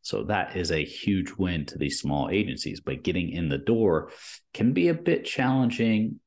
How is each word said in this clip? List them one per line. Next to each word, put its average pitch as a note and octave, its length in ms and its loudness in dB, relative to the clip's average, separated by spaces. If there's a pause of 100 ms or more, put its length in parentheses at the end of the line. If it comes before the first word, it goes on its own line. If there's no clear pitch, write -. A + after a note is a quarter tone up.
So - 220 -4
that F#2+ 340 -2
is E2+ 140 0
a D#2+ 120 2
huge F#2 540 0
win F2 300 0
to - 100 -12
these D2 220 -2
small C#2+ 320 0
agencies, - 480 -2
but - 240 -6
getting F2 260 -2
in E2+ 200 -2
the C#2 100 -2
door G2 500 2 (440)
can - 200 2
be F3 140 4
a E3 80 4
bit - 300 0
challenging A#2 1000 2